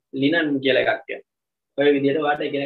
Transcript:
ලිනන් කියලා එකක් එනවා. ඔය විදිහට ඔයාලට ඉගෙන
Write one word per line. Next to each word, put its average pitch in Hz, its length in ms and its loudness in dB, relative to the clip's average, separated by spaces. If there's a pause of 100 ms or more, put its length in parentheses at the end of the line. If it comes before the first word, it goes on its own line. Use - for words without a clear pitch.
(200)
ලිනන් 151 400 0
කියලා 123 260 2
එකක් 110 240 -2
එනවා. - 180 -12 (500)
ඔය 143 140 4
විදිහට 139 300 2
ඔයාලට 147 260 -2
ඉගෙන 139 180 -4